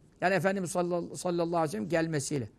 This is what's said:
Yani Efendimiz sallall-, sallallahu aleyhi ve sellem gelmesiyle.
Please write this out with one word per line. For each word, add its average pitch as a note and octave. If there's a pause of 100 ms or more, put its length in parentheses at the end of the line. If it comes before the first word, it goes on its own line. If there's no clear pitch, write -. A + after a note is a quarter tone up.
(220)
Yani F3+
Efendimiz F#3+
sallall-, F3
sallallahu E3+
aleyhi D#3+
ve -
sellem G3+
gelmesiyle. D3+